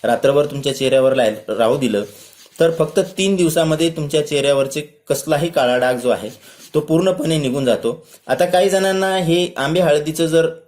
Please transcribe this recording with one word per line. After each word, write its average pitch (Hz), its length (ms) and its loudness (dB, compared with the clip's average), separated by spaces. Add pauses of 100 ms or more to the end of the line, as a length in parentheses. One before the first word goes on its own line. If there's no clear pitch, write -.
रात्रभर 139 420 2
तुमच्या 139 300 -4
चेहऱ्यावर 131 380 2
लाय-, 107 400 0
राहू 113 220 2
दिलं, 107 280 -2 (560)
तर 165 180 4
फक्त 160 200 0 (200)
तीन 190 180 0
दिवसामध्ये 165 540 0
तुमच्या 151 360 -2
चेहऱ्यावरचे 139 540 0 (280)
कसलाही 147 400 -2
काळा 127 300 0
डाग 127 160 0
जो 120 160 -2
आहे - 540 -8 (100)
तो 151 60 2
पूर्णपणे 160 580 0
निघून 135 260 -2
जातो. 117 420 -2 (200)
आता 175 180 0
काही 180 260 2
जणांना 190 460 0
हे 175 400 0
आंबे 156 240 0
हळदीचं 156 460 0
जर 165 220 2 (200)